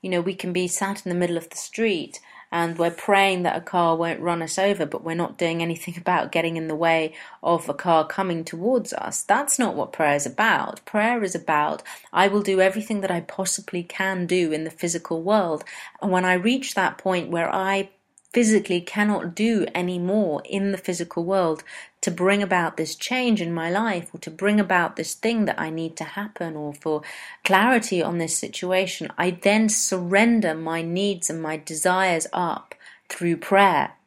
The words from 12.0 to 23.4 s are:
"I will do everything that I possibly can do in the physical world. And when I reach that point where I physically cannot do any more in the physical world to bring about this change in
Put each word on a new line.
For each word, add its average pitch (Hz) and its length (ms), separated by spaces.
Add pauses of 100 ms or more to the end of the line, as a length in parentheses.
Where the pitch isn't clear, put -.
"I 190 140
will 202 160
do 190 180
everything 202 400
that 190 80
I 175 120
possibly - 600
can 185 460
do 175 240
in 156 140
the 165 160
physical 165 420
world. 180 400 (360)
And 202 120
when 185 140
I 180 80
reach 233 420
that 190 240
point 180 320
where 170 200
I 196 380 (420)
physically 214 500
cannot 202 540
do 220 300 (100)
any 180 240
more 180 460
in 196 260
the 196 60
physical 170 460
world 175 400 (380)
to - 80
bring 185 320
about 180 360
this 156 180
change 247 440
in 170 140